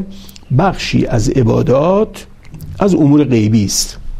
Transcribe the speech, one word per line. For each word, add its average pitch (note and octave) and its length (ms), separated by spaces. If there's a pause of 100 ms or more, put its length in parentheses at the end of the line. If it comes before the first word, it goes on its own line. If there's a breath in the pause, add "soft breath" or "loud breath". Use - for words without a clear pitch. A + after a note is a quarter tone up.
(580 loud breath)
بخشی E3+ 480
از A2 240
عبادات C3+ 960 (540)
از F#3+ 160
امور D3 280
غیبی A2 420
است - 320 (220)